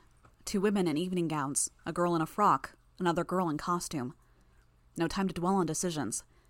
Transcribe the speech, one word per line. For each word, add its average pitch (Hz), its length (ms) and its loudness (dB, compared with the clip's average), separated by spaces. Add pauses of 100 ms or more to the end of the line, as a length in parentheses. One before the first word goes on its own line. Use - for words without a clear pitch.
(440)
Two - 160 -2
women 196 280 2
in 147 100 0
evening 180 300 0
gowns, 143 420 -2 (160)
a 170 80 -6
girl 170 220 2
in 160 60 2
a 160 40 0
frock, 180 500 2 (240)
another 170 240 2
girl 180 240 0
in 151 100 -2
costume. 160 580 -4 (840)
No 165 100 0
time 190 200 -2
to 170 60 -2
dwell 175 220 0
on 185 100 4
decisions. 156 580 -4 (260)